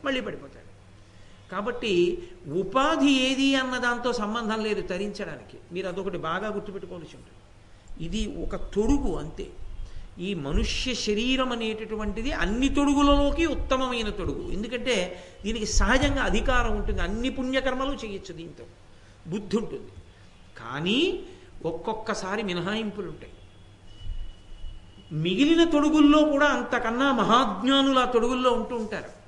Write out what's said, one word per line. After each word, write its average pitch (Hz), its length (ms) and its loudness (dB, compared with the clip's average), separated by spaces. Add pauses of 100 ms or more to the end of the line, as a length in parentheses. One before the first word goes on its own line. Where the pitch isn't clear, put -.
మళ్ళీ 262 160 -2
పడిపోతాడు. 160 480 -12 (840)
కాబట్టి 196 760 0 (300)
ఉపాధి 269 720 4
ఏది 269 240 4
అన్న 262 220 0
దాంతో 240 360 0
సంబంధం 220 500 -2
లేదు 208 180 -2
తరించడానికి. 180 760 -8 (140)
మీరు 185 160 -6
అదొకటి 185 300 -6
బాగా 170 300 -4
గుర్తుపెట్టుకోవాల్సి 185 720 -10
ఉంటుంది. - 220 -20 (680)
ఇది 202 380 -4
ఒక 196 120 -4
తొడుగు 220 600 2
అంతే. 147 320 -8 (720)
ఈ 190 140 -4
మనుష్య 185 600 -2
శరీరం 247 580 0
అనేటటువంటిది 214 800 -4
అన్ని 233 380 2
తొడుగులలోకి 285 760 4
ఉత్తమమైన 254 640 0
తొడుగు. 175 420 -4
ఎందుకంటే 214 720 -2 (200)
దీనికి 214 220 -2
సహజంగా 269 580 4
అధికారం 233 540 2
ఉంటుంది, 190 240 -2
అన్ని 220 280 -2
పుణ్యకర్మలు 262 760 -2
చేయొచ్చు 190 280 -10
దీంతో, 156 300 -14 (640)
బుద్ధి 196 300 -2
ఉంటుంది. 175 340 -6 (680)
కానీ 190 600 0 (460)
ఒక్కొక్కసారి 202 800 -4
మినహాయింపులు 190 640 -4
ఉంటాయి. - 260 -14 (1800)
మిగిలిన 208 520 4
తొడుగుల్లో 302 600 6
కూడా 294 220 4
అంతకన్నా 247 680 2
మహాజ్ఞానులు 247 880 4
ఆ 247 60 4
తొడుగుల్లో 247 460 2
ఉంటూ 226 240 -2
ఉంటారు. 208 520 -8